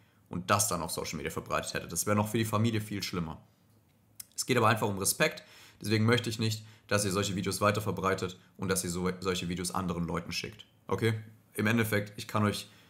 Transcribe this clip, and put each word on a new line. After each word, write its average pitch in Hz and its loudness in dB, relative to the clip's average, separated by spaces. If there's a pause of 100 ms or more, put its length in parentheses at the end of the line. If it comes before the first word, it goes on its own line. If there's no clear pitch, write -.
(300)
und - -4
das 104 4
dann 85 -2
auf 82 -4
Social - -6
Media 73 -6
verbreitet - -4
hätte. - -6
Das - -4
wäre 104 4
noch 104 2
für 113 0
die 110 2
Familie 110 2
viel 107 -6
schlimmer. 80 -4 (960)
Es - -6
geht 127 2
aber 113 6
einfach 113 4
um 98 -2
Respekt, 151 0 (400)
deswegen 107 2
möchte 117 4
ich 110 -4
nicht, 110 0 (240)
dass 104 2
ihr 95 2
solche 95 0
Videos 95 -2
weiter 104 4
verbreitet 92 -2 (180)
und 95 -4
dass 92 2
ihr 90 -4
so, 90 0 (100)
solche 90 -2
Videos 90 -4
anderen 87 -2
Leuten 87 -4
schickt. - -8 (240)
Okay? 110 2 (380)
Im 107 -2
Endeffekt, 107 2
ich - -10
kann 107 2
euch, 98 0 (200)